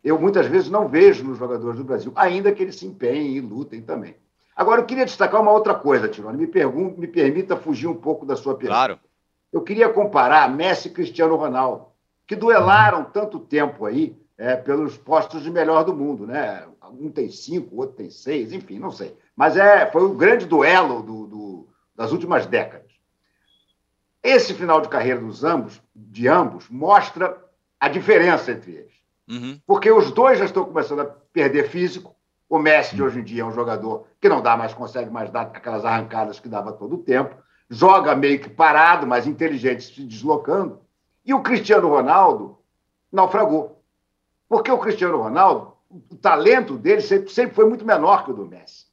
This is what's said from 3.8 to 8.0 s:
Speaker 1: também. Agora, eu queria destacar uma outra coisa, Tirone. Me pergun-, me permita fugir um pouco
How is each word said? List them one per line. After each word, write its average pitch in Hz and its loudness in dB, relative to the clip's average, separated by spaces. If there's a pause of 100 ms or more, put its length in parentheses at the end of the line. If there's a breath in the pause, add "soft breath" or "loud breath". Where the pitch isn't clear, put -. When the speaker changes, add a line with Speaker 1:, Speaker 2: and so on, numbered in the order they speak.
Speaker 1:
também. 113 -12 (420)
Agora, 220 2
eu 240 -6
queria 254 -2
destacar 208 0
uma 214 4
outra 208 2
coisa, 123 0
Tirone. 110 -10
Me 165 -2
pergun-, 170 -2
me 170 -10
permita 165 -2
fugir 147 -6
um 165 -4
pouco 151 -6